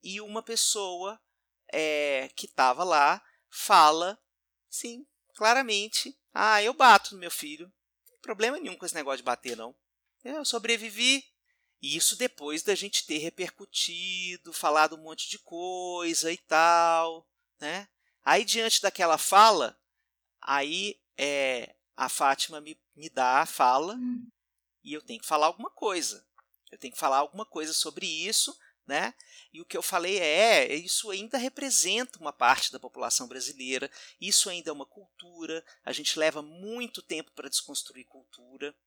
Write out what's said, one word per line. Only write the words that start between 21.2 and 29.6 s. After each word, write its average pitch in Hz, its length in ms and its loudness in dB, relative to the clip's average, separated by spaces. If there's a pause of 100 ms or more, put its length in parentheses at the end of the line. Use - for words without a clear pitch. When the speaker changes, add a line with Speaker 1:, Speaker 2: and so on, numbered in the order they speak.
Speaker 1:
a 131 140 -4
Fátima 139 520 0
me, 151 180 -20 (160)
me 151 140 -16
dá 131 320 2
a 160 40 2
fala 147 500 2
Speaker 2:
Hum. 247 320 -8 (560)
Speaker 1:
e 143 100 -12
eu 151 80 -12
tenho - 180 -16
que - 80 -18
falar 151 200 2
alguma 208 220 -4
coisa. - 560 -6 (460)
Eu - 60 -20
tenho 127 160 -16
que - 60 -12
falar 165 180 2
alguma 165 280 -4
coisa 156 280 -8
sobre 156 320 -4
isso, 175 520 -4 (300)
né? 175 260 -4 (400)
E 160 80 -20